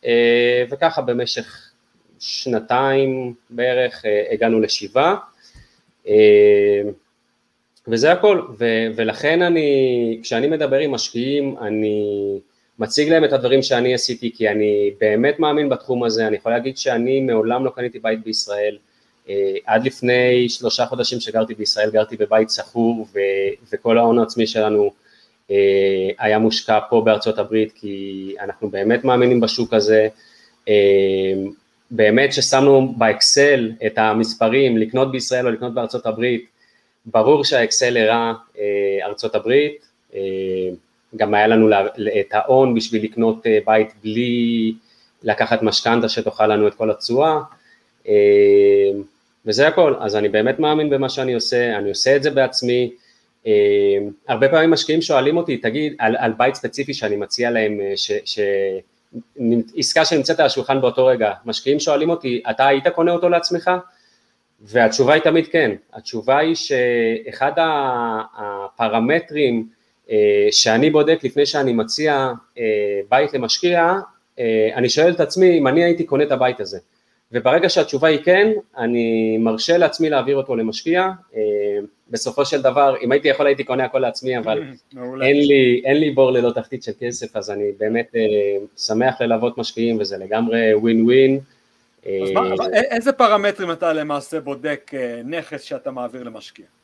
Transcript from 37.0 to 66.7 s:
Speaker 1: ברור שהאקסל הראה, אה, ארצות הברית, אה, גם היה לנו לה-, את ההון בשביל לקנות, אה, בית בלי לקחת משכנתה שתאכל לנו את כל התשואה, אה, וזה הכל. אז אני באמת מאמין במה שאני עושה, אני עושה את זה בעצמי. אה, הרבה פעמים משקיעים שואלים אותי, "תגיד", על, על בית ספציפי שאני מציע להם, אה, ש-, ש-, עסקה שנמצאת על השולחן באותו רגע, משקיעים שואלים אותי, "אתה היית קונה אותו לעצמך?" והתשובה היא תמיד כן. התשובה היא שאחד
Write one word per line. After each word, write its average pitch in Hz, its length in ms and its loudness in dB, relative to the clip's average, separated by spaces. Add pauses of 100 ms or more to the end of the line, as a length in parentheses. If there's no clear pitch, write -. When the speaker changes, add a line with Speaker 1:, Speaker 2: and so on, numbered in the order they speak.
Speaker 1:
ברור 120 380 4
שהאקסל 123 520 0
הראה, 117 360 2 (260)
אה, 101 480 -2
ארצות 104 280 -8
הברית, 143 520 0 (280)
אה, 98 60 -8 (960)
גם 104 180 0
היה 104 120 4
לנו 113 220 6
לה-, 101 180 4 (340)
את 98 140 -6
ההון 131 400 2
בשביל 110 300 -4
לקנות, 113 420 -2
אה, 107 200 4
בית 110 260 2 (100)
בלי 117 720 -2 (480)
לקחת 107 400 0
משכנתה 113 460 0
שתאכל 107 380 -2
לנו 104 220 2
את 101 60 -4
כל 107 160 -2
התשואה, 147 500 0 (680)
אה, 101 800 6 (560)
וזה 117 220 4
הכל. 156 320 4
אז 107 160 -4
אני 104 120 0
באמת 107 300 0
מאמין 151 320 0
במה 135 180 0
שאני 131 260 -4
עושה, 117 440 -2
אני 101 100 -4
עושה 131 280 0
את 135 60 0
זה 151 80 0
בעצמי. 123 600 0 (560)
אה, 110 60 2 (760)
הרבה 131 200 2
פעמים 160 220 4
משקיעים 160 320 0
שואלים 151 340 0
אותי, 170 200 -4
"תגיד", 139 420 -4
על, 113 200 0
על 113 140 -2
בית 127 220 0
ספציפי 135 400 -8
שאני 104 220 -4
מציע 120 340 -4
להם, 107 300 -2
אה, 98 160 -4
ש-, - 160 -6 (120)
ש-, - 160 -8 (1400)
עסקה 156 280 0
שנמצאת 156 360 -2
על 147 60 4
השולחן 135 340 -2
באותו 127 260 2
רגע, 113 260 2 (120)
משקיעים 131 360 -4
שואלים 156 300 0
אותי, 131 400 -4
"אתה 131 160 0
היית 139 220 2
קונה 170 240 0
אותו 175 160 0
לעצמך?" 170 420 0 (880)
והתשובה 117 540 2
היא 160 80 2
תמיד 160 240 2
כן. 147 240 0 (220)
התשובה 127 460 -2
היא 160 160 0
שאחד 123 1040 -2